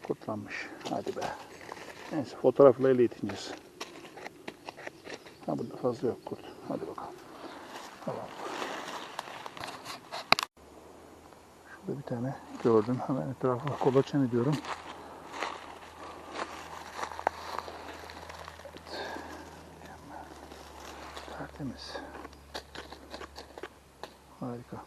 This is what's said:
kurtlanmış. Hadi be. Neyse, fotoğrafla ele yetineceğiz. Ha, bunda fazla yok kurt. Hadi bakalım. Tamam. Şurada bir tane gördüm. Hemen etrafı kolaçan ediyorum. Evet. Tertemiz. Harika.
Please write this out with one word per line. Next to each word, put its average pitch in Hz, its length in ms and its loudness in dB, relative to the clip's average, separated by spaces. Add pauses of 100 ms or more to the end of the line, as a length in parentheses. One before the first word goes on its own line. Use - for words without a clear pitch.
kurtlanmış. - 600 -4 (200)
Hadi - 260 0
be. - 60 -2 (880)
Neyse, 143 240 0
fotoğrafla 131 540 12
ele 127 120 10
yetineceğiz. - 500 4 (1900)
Ha, 147 120 0
bunda 120 180 -4
fazla 123 320 4
yok - 180 2
kurt. - 200 -8 (220)
Hadi - 200 -2
bakalım. - 260 -8 (920)
Tamam. - 200 -2 (3500)
Şurada 143 280 -4
bir 139 40 -8
tane 127 320 0 (280)
gördüm. 117 440 10
Hemen 143 220 2
etrafı 127 500 2
kolaçan 135 480 8
ediyorum. 123 280 6 (4000)
Evet. - 380 -10 (2250)
Tertemiz. - 600 -6 (2500)
Harika. 120 480 -6